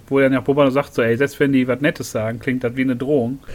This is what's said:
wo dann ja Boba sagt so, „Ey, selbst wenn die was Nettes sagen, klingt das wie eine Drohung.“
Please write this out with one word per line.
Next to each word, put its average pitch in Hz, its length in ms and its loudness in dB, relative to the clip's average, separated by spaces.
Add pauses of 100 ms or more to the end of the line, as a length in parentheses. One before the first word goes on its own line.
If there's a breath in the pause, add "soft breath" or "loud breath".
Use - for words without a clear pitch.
wo 135 120 2
dann 135 120 4
ja 131 80 0
Boba 139 300 2
sagt 135 240 -2
so, 127 80 2
„Ey, 117 140 2
selbst 135 240 0
wenn 139 120 2
die 127 160 2
was 127 120 -2
Nettes - 320 -4
sagen, 113 280 -4
klingt 127 240 -4
das 120 120 -4
wie 131 60 -2
eine 127 140 -2
Drohung.“ 131 420 -2 (160 loud breath)